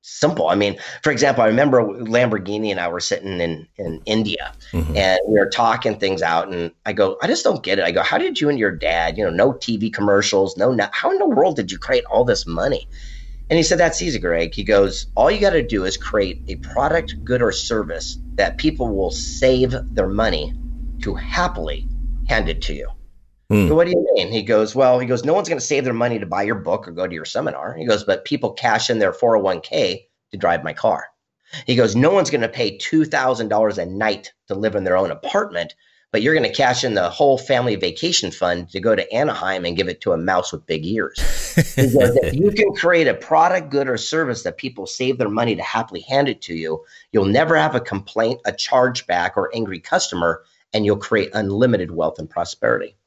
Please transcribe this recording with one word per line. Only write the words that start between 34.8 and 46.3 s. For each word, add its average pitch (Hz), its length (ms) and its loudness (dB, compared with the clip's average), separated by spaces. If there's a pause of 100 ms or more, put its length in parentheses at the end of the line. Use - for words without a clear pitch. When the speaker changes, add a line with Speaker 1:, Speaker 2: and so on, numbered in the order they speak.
Speaker 1:
their 92 140 2
own 92 160 2
apartment, 90 640 -4 (340)
but 107 100 0
you're 147 140 2
gonna 92 180 2
cash 127 300 2
in 120 120 -2
the 95 140 2
whole 135 300 4
family 123 380 0
vacation 92 560 -2
fund 87 380 -2
to 95 100 -6
go 110 160 2
to 92 180 -4
Anaheim 95 500 -2
and 85 120 -2
give 92 120 0
it 87 120 -8
to 101 120 -2
a 82 40 2
mouse 90 360 0
with 78 140 -14
big 78 180 -4
ears." 95 320 -4 (600)
He 131 60 4
goes, 123 340 4
"If 127 180 2
you 190 160 4
Speaker 2:
<laughs> 202 60 -4
Speaker 1:
can 208 180 2
create 170 320 2
a 120 80 2
product, 160 560 2
good, 139 180 0
or 120 80 0
service 135 460 -2
that 85 140 -6
people 123 320 -10
save 127 300 -2
their 110 100 0
money 113 260 0
to 85 80 -6
happily - 380 -6
hand 139 280 0
it - 140 -6